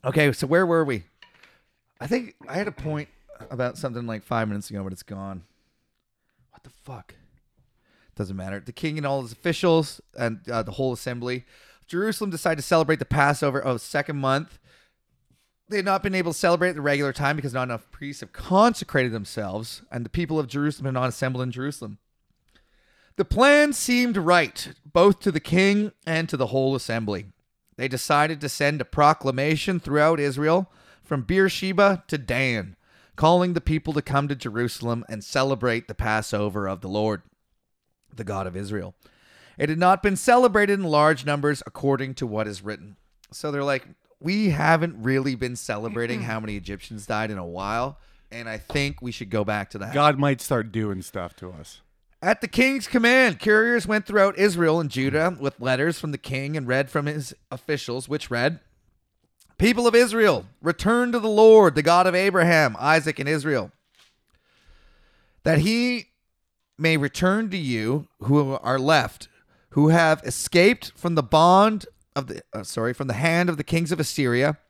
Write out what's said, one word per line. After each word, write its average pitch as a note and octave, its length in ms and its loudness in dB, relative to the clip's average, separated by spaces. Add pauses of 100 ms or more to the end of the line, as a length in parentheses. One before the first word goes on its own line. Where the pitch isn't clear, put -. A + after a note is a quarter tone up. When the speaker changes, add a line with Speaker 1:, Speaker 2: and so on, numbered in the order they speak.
Speaker 1:
Okay, C#3+ 280 2
so - 140 -6
where F3 180 2
were E3 180 0
we? A#2+ 200 -4 (960)
I B2 60 -12
think A#3 280 -4 (120)
I D3 80 -12
had G#3 120 -4
a F3+ 60 -8
point D3+ 340 -8 (420)
about B2 280 -6
something, A#2+ 280 -8
like, A2 180 -10
five A2+ 260 -2
minutes G#2 200 -8
ago, G2 140 -10
but F#2+ 80 -8
it's F#2 120 -14
gone. G2 400 -14 (1080)
What - 120 -20
the C3 60 -20
fuck? - 460 -20 (1000)
Doesn't G2 200 -8
matter. F#2+ 240 -10
The B2 140 -16
king D#3 240 -6
and C#3+ 100 -6
all C#3 140 -2
his A#2 100 -12
officials D#3+ 680 0 (160)
and, A2+ 220 -4 (100)
uh, A2+ 140 -2
the G2 100 -10
whole C3 200 -2
assembly B2 520 -8 (360)
of - 60 -20
Jerusalem G3+ 420 -4
decided E3 280 -2
to C#3 100 -10
celebrate D#3+ 320 2
the - 60 -6
Passover C#3+ 560 0
of B2+ 200 -2
second D3 360 -6
month. C#3 420 -2 (1120)
They G#3 80 -4
had F#3+ 80 -2
not F#3+ 180 0
been G3 100 -2
able F3 200 -2
to - 40 -8
celebrate F3 320 2
at D#3+ 60 -4
the D3 60 -10
regular C#3+ 320 0
time D3 240 -2
because C#3 160 -6
not B2+ 100 -4
enough A#2+ 260 -8
priests C#3+ 300 -16
have - 140 -18
consecrated F3+ 800 2
themselves, G#2+ 760 -8
and A#2+ 160 -8
the - 40 -14
people D#3+ 280 -4
of C#3 100 -2
Jerusalem C#3+ 380 -4
had C3 80 -4
not B2+ 160 -2
assembled B2+ 340 -4
in B2+ 80 -4
Jerusalem. B2 460 -10 (1160)
The G3 100 -2
plan C#4+ 480 4
seemed B3 440 0
right, E3+ 560 0 (120)
both F#3+ 360 4
to G3 100 0
the D#3 80 -2
king G3+ 520 0 (140)
and E3 240 -2
to D#3 80 -4
the B2 100 0
whole C3+ 280 0
assembly. G#2+ 520 -6 (500)
They B2+ 100 -6
decided D3 540 0
to C#3+ 80 -6
send D3 320 -2
a - 40 -6
proclamation D3 960 0
throughout D3+ 400 2
Israel, D3+ 500 0 (340)
from C3+ 200 -4
Beersheba F#3+ 840 2
to D#3 100 -4
Dan, A#2+ 580 -4 (400)
calling F3+ 380 4
the G3+ 80 -2
people D#3 320 -2
to D3 80 0
come C#3+ 260 -2
to C#3 80 -4
Jerusalem A#2 760 -6
and G#2+ 140 -12
celebrate B2 640 -2
the G#2 80 -12
Passover G#2 720 -4
of F#2+ 140 -6
the F#2+ 60 -12
Lord, G#2 360 -2 (880)
the A2+ 100 -12
God G2 240 -6
of F2 80 -10
Israel. G2 400 -8 (600)
It D3 120 2
had D#3 100 0
not F#3 240 4
been G3 120 2
celebrated G#3 640 4
in F#3+ 60 -4
large D3+ 400 4
numbers D3 400 -2
according C3+ 500 -2
to B2 120 -6
what G#2+ 200 -4
is G2 160 -10
written. G#2 320 -12 (360)
So D3+ 200 -10
they're C#3+ 120 -4
like, C#3 220 -2 (340)
"We G3 320 0
haven't D#3 520 0
really C3+ 320 0
been B2 200 -6
celebrating A2 680 -6
how A2 160 -6
many G#2+ 160 -8
Egyptians G2+ 500 -12
died G#2+ 260 -4
in G2+ 60 -8
a F2+ 80 -8
while, G#2+ 540 -6 (320)
and A#2 180 -14
I A2 80 -10
think C#3+ 440 -4
we B2 100 -8
should G#2 180 -12
go G#2+ 140 0
back G#2 280 -4
to G#2+ 80 -12
that." G#2+ 140 -10
Speaker 2:
God C#3+ 240 4
might C#3 240 0
start A2+ 300 -2
doing G#2 320 -4
stuff F2 340 -12
to F#2 140 -16
us. D#2 300 -20 (400)
Speaker 1:
At F#3+ 180 0
the A3 80 -6
king's C4 400 0
command, A#3+ 540 4
couriers A3 440 2
went G#3+ 200 -2
throughout G3+ 320 2
Israel E3+ 420 2
and D3+ 100 -2
Judah D3+ 480 0
with C#3 220 -6
letters C3 400 -2
from D#3 140 -8
the C3 40 -10
king C3+ 380 -8
and C#3 100 -6
read C3 240 -2
from D3 160 -2
his D3 300 -6 (160)
officials, C3 560 -6
which D3 240 -6
read, C3 300 -2 (960)
"People A#3+ 300 2
of A3 60 4
Israel, G3+ 520 4 (160)
return A#3 500 0
to A#3+ 80 -2
the G#3+ 80 -2
Lord, G#3+ 480 10
the D3+ 80 2
God F3 240 6
of F3+ 80 2
Abraham, E3+ 640 4
Isaac, D3+ 400 2
and C#3 80 -4
Israel, C#3+ 440 -2 (1700)
that D#3 160 4
he A#3 480 0 (720)
may D#3+ 200 2
return F#3 520 0
to F#3+ 80 -6
you B2+ 500 -2 (120)
who C3+ 380 2
are C3 220 -2
left, C3+ 480 0 (440)
who D3+ 180 4
have D#3+ 340 4
escaped - 720 2
from E3+ 200 -4
the D3 80 2
bond F#3 640 6 (300)
of C3+ 120 -4
the, - 140 -12 (120)
uh, G2+ 100 -10
sorry, A#2 300 -4
from C3+ 140 -6
the A#2+ 80 -4
hand E3+ 340 2
of D#3+ 80 -4
the D3 60 -8
kings E3 280 -2
of E3+ 80 -2
Assyria. C#3 580 0 (120)